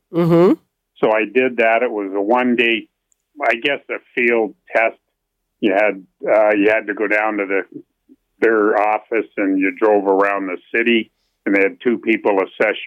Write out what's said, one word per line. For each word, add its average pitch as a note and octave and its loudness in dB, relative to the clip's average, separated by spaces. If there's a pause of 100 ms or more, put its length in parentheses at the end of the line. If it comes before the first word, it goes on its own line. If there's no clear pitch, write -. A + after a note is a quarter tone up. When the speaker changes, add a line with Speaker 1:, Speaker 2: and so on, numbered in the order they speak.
(120)
Speaker 1:
Mm-hmm. E3+ 4 (440)
Speaker 2:
So A#2 0
I A2 0
did B2 -2
that. A2+ 2
It A#2+ -2
was G2+ -6
a G2+ -4
one-day, A#2 0 (560)
I A#2+ 0
guess, C#3 -4
a G#2+ -8 (160)
field A#2 0 (200)
test. A2+ 0 (640)
You G2+ 0
had, G2 0 (220)
uh, G#2+ 4
you G2+ 4
had G#2+ 0
to G#2 -6
go G#2 -4
down G#2+ -2
to G2+ -2
the, F#2+ -6 (560)
their G#2+ 2
office, G#2+ -2 (100)
and F#2+ -2
you F#2+ -2
drove G#2 2
around G2 0
the F2+ -8 (180)
city, A#2 0 (360)
and G2 0
they G2 2
had G2 -2
two A#2 0
people G#2+ -2
assess G2+ -2 (120)